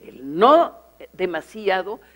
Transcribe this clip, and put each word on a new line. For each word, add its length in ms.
el 320
no 400
demasiado, 880